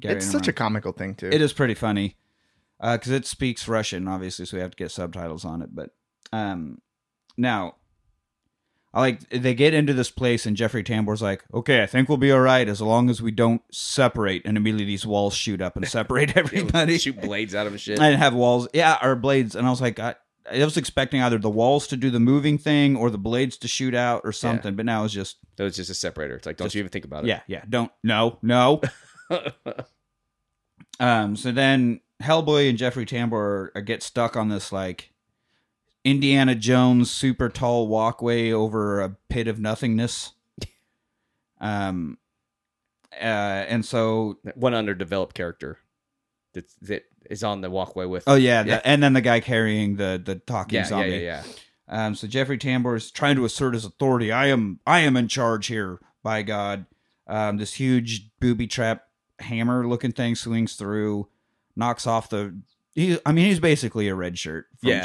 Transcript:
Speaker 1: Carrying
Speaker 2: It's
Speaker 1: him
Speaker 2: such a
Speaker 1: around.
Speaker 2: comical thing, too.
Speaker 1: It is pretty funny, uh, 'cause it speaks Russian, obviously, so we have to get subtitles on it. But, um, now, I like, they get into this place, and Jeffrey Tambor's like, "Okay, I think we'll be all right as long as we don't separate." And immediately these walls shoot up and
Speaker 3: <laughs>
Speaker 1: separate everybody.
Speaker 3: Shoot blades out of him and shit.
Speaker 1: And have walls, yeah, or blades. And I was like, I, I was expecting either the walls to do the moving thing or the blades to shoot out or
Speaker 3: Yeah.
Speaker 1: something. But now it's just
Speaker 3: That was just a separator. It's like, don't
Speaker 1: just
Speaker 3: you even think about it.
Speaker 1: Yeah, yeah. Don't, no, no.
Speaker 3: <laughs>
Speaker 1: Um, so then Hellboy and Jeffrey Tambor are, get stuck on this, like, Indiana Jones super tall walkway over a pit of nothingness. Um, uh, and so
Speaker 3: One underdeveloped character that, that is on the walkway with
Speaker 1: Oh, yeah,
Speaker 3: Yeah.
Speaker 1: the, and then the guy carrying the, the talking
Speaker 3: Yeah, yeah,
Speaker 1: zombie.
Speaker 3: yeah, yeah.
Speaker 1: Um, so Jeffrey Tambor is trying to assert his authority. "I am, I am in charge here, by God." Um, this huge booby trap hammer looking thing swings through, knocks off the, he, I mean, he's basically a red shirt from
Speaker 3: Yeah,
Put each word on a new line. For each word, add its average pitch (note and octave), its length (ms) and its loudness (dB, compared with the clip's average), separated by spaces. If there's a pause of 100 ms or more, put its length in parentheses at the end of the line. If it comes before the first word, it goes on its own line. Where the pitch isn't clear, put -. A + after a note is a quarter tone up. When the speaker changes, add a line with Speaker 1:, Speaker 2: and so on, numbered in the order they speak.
Speaker 1:
Carrying A2 160 -2
Speaker 2:
It's F#2+ 100 -6
Speaker 1:
him G2+ 60 -4
Speaker 2:
such - 160 -2
a - 20 2
Speaker 1:
around. - 60 -6
Speaker 2:
comical G#2+ 360 -2
thing, G2 220 -8
too. - 160 -10
Speaker 1:
It D3+ 120 2
is D3 100 0
pretty B2 220 0
funny, G2+ 420 -2 (640)
uh, A#2 160 -2
'cause B2 140 -8
it C3 160 -2
speaks - 420 -6
Russian, G#2+ 400 -4
obviously, F#2 380 -8
so G2 100 -10
we F#2 60 -6
have F2+ 80 -8
to - 60 -20
get F2+ 160 -8
subtitles E2+ 520 -10
on E2 180 -8
it. - 120 -16
But, D2+ 200 -14 (380)
um, F#2+ 480 -6 (560)
now, A2+ 380 -2 (1200)
I A2 60 2
like, B2+ 280 0
they B2+ 240 0
get C#3+ 220 6
into D3 180 4
this B2+ 180 0
place, A#2+ 360 0
and G#2 100 0
Jeffrey A2+ 260 -2
Tambor's G#2+ 380 -2
like, G2 320 -2
"Okay, A#2+ 300 2
I G2+ 40 2
think B2+ 220 2
we'll D3+ 80 2
be C3+ 160 4
all C3 80 6
right B2+ 260 6
as G2+ 140 -2
long A#2 300 4
as A2 100 -2
we A2+ 100 -2
don't A#2 300 2 (100)
separate." A2+ 760 0
And G#2+ 100 0
immediately G#2+ 300 0
these G2 180 -4
walls G2+ 300 0
shoot G2 260 -4
up F#2 160 -6
and F#2+ 120 -4
Speaker 3:
<laughs> - 0 -
Speaker 1:
separate B2+ 460 0
everybody. E3 600 2
Speaker 3:
Shoot C3+ 240 -4
blades G2+ 340 -6
out G#2 120 -2
of G2+ 60 -6
him - 20 -10
and G2+ 80 -12
shit. G#2 180 -2
Speaker 1:
And - 160 6
have C#3 160 4
walls, B2 400 2
yeah, D3+ 240 4 (100)
or C3 80 2
blades. C3 400 0
And A#2 120 -2
I B2+ 40 2
was B2+ 120 -2
like, A#2+ 160 -2
I, A2+ 160 -6 (360)
I C3 140 2
was D#3 140 0
expecting C#3 420 -2
either B2 160 4
the G#2+ 140 -2
walls B2 380 2
to C#3+ 100 -4
do C3 100 0
the A#2+ 120 2
moving C#3+ 360 4
thing C#3+ 400 4
or A#2 140 2
the G#2+ 80 -4
blades A#2 400 -2
to A#2 100 -10
shoot C3 260 -2
out A#2+ 300 0
or G#2+ 60 -4
Speaker 3:
Yeah. G#2 80 -8
Speaker 1:
something. A#2 380 -2
But A2 100 -4
now A2 180 0
it's G#2+ 80 -2
just G2 240 -8 (200)
Speaker 3:
That G2+ 80 -4
was G2 120 -4
just F#2 140 -8
a F#2 40 -8
separator. D#2 420 -6
It's - 100 -18
like, E2 100 -8
don't F2+ 100 -4
Speaker 1:
just G2+ 100 -8
Speaker 3:
you - 20 -2
even F#2+ 120 -6
think E2+ 140 -8
about D2+ 200 -10
it. D#2+ 40 0
Speaker 1:
Yeah, G#2 200 -2
yeah. F2 200 -10
Don't, A#2 240 -4 (100)
no, A2+ 380 0
no. B2 400 4 (480)
Speaker 3:
<laughs> E3+ 120 -2 (1600)
Speaker 1:
Um, A2 380 2
so B2 160 -4
then C3 480 2 (220)
Hellboy D3+ 480 4
and A#2+ 80 0
Jeffrey B2 260 -2
Tambor G#2+ 720 -2
are, G2+ 80 -8
get G#2+ 200 -6
stuck A#2 340 -2
on A2 120 0
this, G#2 240 -4
like, F#2+ 400 -8 (920)
Indiana C#3 500 4
Jones B2 560 4
super C3 380 0
tall A#2+ 400 0
walkway A#2 640 0
over G#2+ 480 0
a F#2+ 100 -2 (180)
pit A#2 200 -2
of A2 100 -4
nothingness. A2+ 760 -2 (1300)
Um, F#2+ 580 -4 (920)
uh, E2 120 -10
and G#2 600 -2
so A2 540 -2 (160)
Speaker 3:
One B2 200 0
underdeveloped G2 600 -2
character E2 440 -10 (720)
that, - 180 -16 (120)
that G2 220 -6 (240)
is G2 140 -8
on G#2 180 -2
the F#2 100 -8
walkway F#2 360 -4
with F2+ 200 -6
Speaker 1:
Oh, C#3 100 8
yeah, B2 280 6
Speaker 3:
Yeah. G#2+ 120 2
Speaker 1:
the, - 100 -6
and C#3+ 160 4
then C#3+ 120 6
the C3 60 6
guy A#2 200 4
carrying G#2+ 560 0
the, F#2+ 280 -2
the F#2+ 120 -4
talking G#2 400 -4
Speaker 3:
Yeah, A2 60 2
yeah, F#2 60 -4
Speaker 1:
zombie. F#2+ 220 0
Speaker 3:
yeah, F2+ 80 -2
yeah. E2+ 240 -6 (460)
Speaker 1:
Um, G#2+ 260 -4
so A2 120 -10
Jeffrey C3 320 -2
Tambor B2+ 380 0
is A2 140 -8
trying C#3+ 260 2
to B2+ 80 2
assert B2 300 -2
his A2+ 100 -6
authority. A#2 480 0
"I C3 140 2
am, A2+ 400 2
I E3 140 6
am C#3+ 160 4
in A#2+ 120 2
charge A2+ 400 -2
here, G2+ 320 -6 (240)
by A2 180 -2
God." G2+ 440 -6 (420)
Um, G#2 300 -2
this G#2 160 -6
huge A#2 540 0 (120)
booby A#2+ 260 2
trap A2+ 380 -2 (340)
hammer A#2 480 -2
looking A#2+ 240 -2
thing A#2 240 -2
swings A2+ 400 -2
through, G#2 540 -4 (480)
knocks A#2 280 -4
off A2+ 240 0
the, G2+ 300 -6 (320)
he, E3+ 340 2
I - 60 2
mean, E3 160 6
he's F#3+ 140 4
basically B2+ 480 2
a F#2+ 80 -2
red F2 200 -4
shirt D#2+ 300 -8 (140)
from B2 80 0
Speaker 3:
Yeah, G2+ 160 2